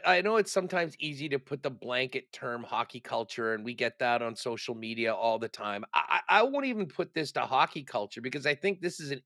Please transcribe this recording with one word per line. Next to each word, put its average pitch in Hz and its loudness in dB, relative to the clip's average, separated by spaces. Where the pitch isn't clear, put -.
I 180 6
know 220 4
it's 202 2
sometimes 180 0
easy 147 -6
to 139 0
put 139 -8
the 143 -2
blanket 123 -2
term 120 -6
hockey 117 -2
culture, 117 -2
and 107 -4
we 120 -6
get 120 -2
that 120 4
on 113 -2
social 117 -4
media 113 0
all 110 2
the 113 -4
time. 104 -6
I, - 2
I, 202 8
I 226 8
won't 277 2
even 214 -2
put - -6
this 156 -2
to 131 0
hockey 135 2
culture 113 -4
because 131 -4
I 147 4
think 185 -2
this 170 -4
is 143 -6
an 139 -6